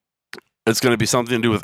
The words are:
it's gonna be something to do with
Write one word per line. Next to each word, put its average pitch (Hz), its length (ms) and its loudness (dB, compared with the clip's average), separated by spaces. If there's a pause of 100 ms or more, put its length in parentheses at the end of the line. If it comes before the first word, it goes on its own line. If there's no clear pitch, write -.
(640)
it's 113 140 0
gonna 120 180 2
be 113 80 -2
something 123 300 0
to 117 60 -2
do 113 100 2
with 101 120 -2